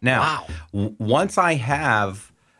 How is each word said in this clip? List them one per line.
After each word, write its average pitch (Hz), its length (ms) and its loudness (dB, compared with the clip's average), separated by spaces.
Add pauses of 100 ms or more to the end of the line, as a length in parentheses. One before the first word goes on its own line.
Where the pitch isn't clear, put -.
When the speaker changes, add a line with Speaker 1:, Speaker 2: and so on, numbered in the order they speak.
Speaker 1:
Now, 123 200 2
Speaker 2:
Wow. 156 260 -2 (260)
Speaker 1:
w-, 101 240 -2
once 135 400 0
I 175 180 4
have 113 760 0 (280)